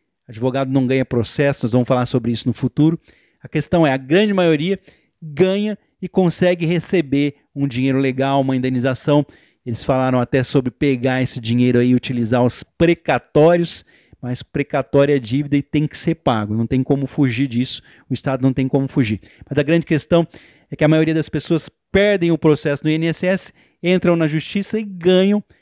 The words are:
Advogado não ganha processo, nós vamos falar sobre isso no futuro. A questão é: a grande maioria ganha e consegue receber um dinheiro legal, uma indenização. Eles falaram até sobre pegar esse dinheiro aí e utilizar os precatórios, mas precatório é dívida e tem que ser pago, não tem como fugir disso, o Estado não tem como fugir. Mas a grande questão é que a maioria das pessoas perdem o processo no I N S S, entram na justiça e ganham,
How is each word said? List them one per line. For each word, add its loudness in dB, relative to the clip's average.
Advogado -4
não 2
ganha 2
processo, -2
nós -2
vamos 2
falar 0
sobre -2
isso -4
no -2
futuro. 0
A -18
questão 0
é: 2
a 0
grande 2
maioria 0
ganha -2
e -8
consegue 0
receber 0
um -2
dinheiro 0
legal, 0
uma 0
indenização. 0
Eles -8
falaram 0
até 0
sobre -2
pegar -2
esse -6
dinheiro 2
aí 2
e 4
utilizar 0
os -2
precatórios, 0
mas -8
precatório 0
é 2
dívida -2
e 0
tem -2
que -8
ser -2
pago, -2
não -2
tem 0
como -2
fugir -2
disso, -4
o -4
Estado -4
não 2
tem -2
como -2
fugir. -2
Mas -4
a 2
grande 2
questão 0
é -10
que -2
a 4
maioria 4
das -2
pessoas -4
perdem 2
o 2
processo 0
no 0
I 2
N 0
S -4
S, -2
entram 2
na 0
justiça -4
e -8
ganham, 2